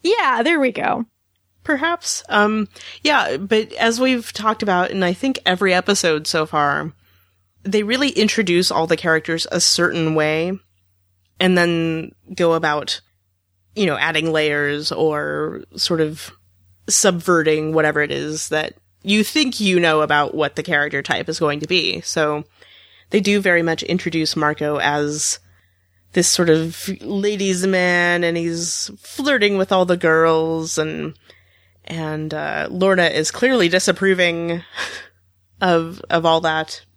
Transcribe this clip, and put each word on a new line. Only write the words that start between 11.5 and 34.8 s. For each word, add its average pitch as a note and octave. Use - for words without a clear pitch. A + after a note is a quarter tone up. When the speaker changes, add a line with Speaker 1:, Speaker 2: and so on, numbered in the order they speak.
Speaker 2:
then E3
go E3+
about, D3+
you G#3
know, D3
adding D#3+
layers D3
or D3+
sort E3
of D#3
subverting D#3+
whatever D3+
it D3
is D3
that D#3
you G#3
think C4
you F#3+
know D#3
about D3
what D3
the D3+
character D3
type -
is D#3+
going D3
to D3+
be. F3
So D3+
they G#3+
do G3+
very F3+
much E3
introduce E3
Marco D3
as D3
this F3
sort E3+
of D#3+
ladies' G3
man, F3
and E3+
he's E3+
flirting A3
with F#3+
all F#3
the F3+
girls, D#3+
and, D#3
and, D#3
uh, D3+
Lorna F3+
is D#3
clearly A#3+
disapproving F3